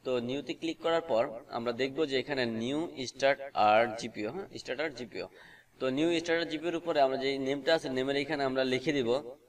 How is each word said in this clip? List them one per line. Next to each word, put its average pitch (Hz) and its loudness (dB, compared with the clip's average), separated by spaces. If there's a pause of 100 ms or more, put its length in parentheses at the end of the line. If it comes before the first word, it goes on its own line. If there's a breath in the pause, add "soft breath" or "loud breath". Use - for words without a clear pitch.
তো 127 0
নিউতে 127 -4
click 160 -6
করার 165 2
পর 123 0
আমরা 120 -2
দেখবো 135 0
যে 135 0
এখানে 131 0
new 120 -2 (160)
start 135 2 (120)
our 110 6
জিপিও, 113 -6
হ্যাঁ, 196 -8 (100)
Start 131 -6
our 160 -2
জিপিও। 110 -10 (520 loud breath)
তো 131 0
new 160 2
start 165 0
our - -10
জিপিওর 160 -4
উপরে 160 0
আমরা 131 4
যে 135 0
নেমটা 139 2
আছে, 156 -4
নেমের 131 0
এখানে 143 0
আমরা 131 2
লিখে 127 0
দিব 127 0 (140)